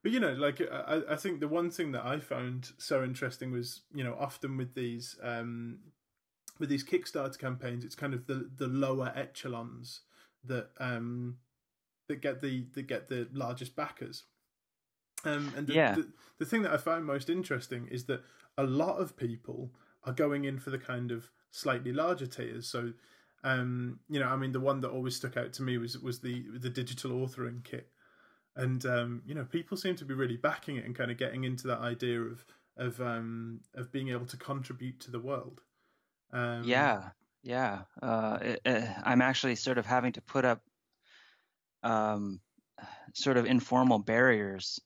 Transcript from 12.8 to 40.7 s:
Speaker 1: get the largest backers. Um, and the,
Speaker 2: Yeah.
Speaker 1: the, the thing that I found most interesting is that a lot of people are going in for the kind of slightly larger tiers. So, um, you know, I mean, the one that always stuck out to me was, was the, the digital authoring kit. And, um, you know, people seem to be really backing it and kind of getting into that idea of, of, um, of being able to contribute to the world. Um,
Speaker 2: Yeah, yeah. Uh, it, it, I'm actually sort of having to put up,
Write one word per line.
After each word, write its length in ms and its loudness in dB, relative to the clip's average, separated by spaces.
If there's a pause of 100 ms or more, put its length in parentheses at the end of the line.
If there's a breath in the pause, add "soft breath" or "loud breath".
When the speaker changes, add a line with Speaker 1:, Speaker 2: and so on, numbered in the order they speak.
Speaker 1:
get 220 -4
the 240 -4
largest 420 -6
backers. 500 -8 (1000)
Um, 320 -2
and 100 -2
the, 60 2
Speaker 2:
Yeah. 240 8
Speaker 1:
the, 120 2 (300 soft breath)
the 60 -2
thing 180 2
that 100 2
I 40 4
found 300 0
most 240 -2
interesting 600 -2
is 140 -4
that 180 -2 (360 soft breath)
a 60 2
lot 340 2
of 180 -4
people 560 -6 (320 soft breath)
are 80 -4
going 320 2
in 160 -2
for 100 -8
the 80 -2
kind 320 -4
of 200 -6 (200)
slightly 420 0
larger 340 2
tiers. 420 -8
So, 240 -4 (500 soft breath)
um, 680 0
you 120 0
know, 80 2
I 80 2
mean, 160 0
the 80 2
one 220 2
that 80 -2
always 260 -2
stuck 220 -4
out 160 -4
to 80 -6
me 160 2
was, 200 -4
was 220 -4
the, 240 -4 (140)
the 120 -4
digital 420 -4
authoring 520 -4
kit. 240 -10 (680 soft breath)
And, 300 0
um, 400 0
you 80 -8
know, 100 -4
people 320 -4
seem 200 0
to 80 -12
be 100 -4
really 220 0
backing 400 0
it 80 -4
and 100 -6
kind 160 0
of 60 -4
getting 260 -2
into 240 -2
that 140 0
idea 400 0
of, 240 -6 (320 soft breath)
of, 240 -4
um, 600 -4 (140)
of 160 -8
being 200 -2
able 160 -2
to 100 -12
contribute 640 -8
to 100 -14
the 80 -4
world. 440 -6 (680)
Um, 320 0
Speaker 2:
Yeah, 460 6 (320)
yeah. 400 0 (180)
Uh, 420 2
it, 220 0
it, 240 4 (160)
I'm 180 8
actually 340 4
sort 220 2
of 80 2
having 260 4
to 80 -8
put 240 2
up, 180 6 (1200 soft breath)